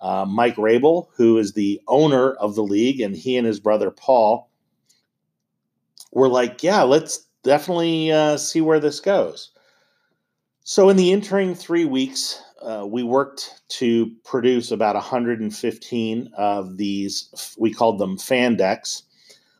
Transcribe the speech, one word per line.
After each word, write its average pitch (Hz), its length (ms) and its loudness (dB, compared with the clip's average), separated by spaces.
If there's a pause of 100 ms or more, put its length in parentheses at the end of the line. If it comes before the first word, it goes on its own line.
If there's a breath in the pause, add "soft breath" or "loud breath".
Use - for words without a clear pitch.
uh, 95 240 -4
Mike 117 320 0
Rabel, 127 580 2
who 113 220 4
is 101 160 -2
the 101 340 -2
owner 131 460 4
of 104 220 -4
the 110 80 -2
league, 113 360 0
and 98 160 -4
he 127 220 -4
and 120 100 0
his 104 140 -4
brother 104 280 0
Paul 117 600 0 (1600)
were 131 180 4
like, 123 320 0
"Yeah, 185 220 2
let's 147 420 2 (180)
definitely, 160 680 0
uh, 151 240 2
see 147 240 -4
where 156 220 2
this 147 180 -2
goes." 135 520 -2 (1120)
So 196 240 4
in 196 80 6
the 185 160 4
interim 196 420 -2
three 170 300 -2
weeks, 131 560 -4 (200)
uh, 107 240 -10
we 117 180 -6
worked 131 640 -4
to 117 420 0 (120)
produce 123 480 0
about 104 260 0
a - 20 -2
hundred 120 400 -4
and 107 160 -6
fifteen 113 840 -6
of 101 380 -4
these, 98 580 -6
f-, - 240 -16
we 113 140 0
called 113 280 0
them 95 180 -4
fan 123 380 0
decks, 95 480 -4 (560 soft breath)